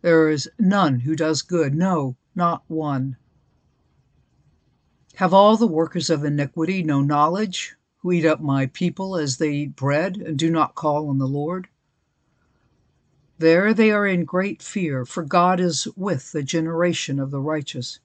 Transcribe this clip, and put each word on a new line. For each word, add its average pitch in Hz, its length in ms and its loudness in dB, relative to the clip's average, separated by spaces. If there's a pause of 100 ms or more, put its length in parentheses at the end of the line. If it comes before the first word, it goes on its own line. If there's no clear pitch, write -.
There 160 260 6
is 151 180 -2 (120)
none 180 400 4
who 147 160 -2
does 156 260 0
good, 156 320 0
no, 156 440 -2 (180)
not 170 320 -2
one. 139 500 -4 (2000)
Have 180 180 2
all 208 240 8
the 233 80 4
workers 165 460 -2
of 147 120 0
iniquity 160 600 -2
no 143 180 0
knowledge, 160 760 -2 (220)
who 180 140 -4
eat 170 120 2
up 156 160 2
my 135 280 0
people 185 500 -4
as 143 200 -4
they 156 140 0
eat 143 240 -6
bread 156 420 -2
and 160 200 -8
do 165 140 0
not 160 240 0
call 151 340 -2
on 135 80 0
the 135 100 -2
Lord? 156 400 -6 (1700)
There 170 340 4
they 220 160 4
are 208 160 2
in 185 180 0
great 185 380 -4
fear, 147 420 -4
for 185 200 -8
God 180 360 2
is 175 280 -2 (100)
with 185 340 -4
the 147 120 -4
generation 165 760 -2
of 135 120 -6
the 139 100 -6
righteous. 147 640 -6